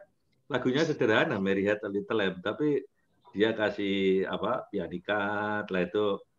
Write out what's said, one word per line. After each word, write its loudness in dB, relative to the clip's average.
lagunya 2
sederhana, 2
Mary 2
Had 2
a -6
Little -2
Lamb, -2
tapi 0
dia 2
kasih, 2
apa, -4
pianika, -4
setelah 0
itu 0